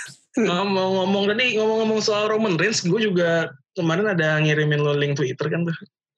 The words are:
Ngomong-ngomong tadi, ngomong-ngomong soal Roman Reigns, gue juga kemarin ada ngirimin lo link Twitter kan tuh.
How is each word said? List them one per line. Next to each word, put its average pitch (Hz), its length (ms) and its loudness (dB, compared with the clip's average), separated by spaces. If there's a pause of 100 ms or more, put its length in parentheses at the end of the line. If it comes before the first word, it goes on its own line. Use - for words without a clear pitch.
(380)
Ngomong-ngomong 190 880 0
tadi, 220 300 0
ngomong-ngomong 220 440 0
soal 208 280 0
Roman 214 260 0
Reigns, 196 280 0
gue 190 200 0
juga 170 460 0 (240)
kemarin 175 340 0
ada 156 320 0
ngirimin 151 400 2
lo 147 140 0
link 143 240 0
Twitter 143 320 -4
kan 170 160 -2
tuh. 165 100 -4 (440)